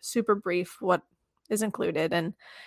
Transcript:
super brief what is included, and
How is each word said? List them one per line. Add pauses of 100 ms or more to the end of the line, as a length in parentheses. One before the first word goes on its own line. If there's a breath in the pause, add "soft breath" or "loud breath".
super
brief
what (460)
is
included,
and (340 loud breath)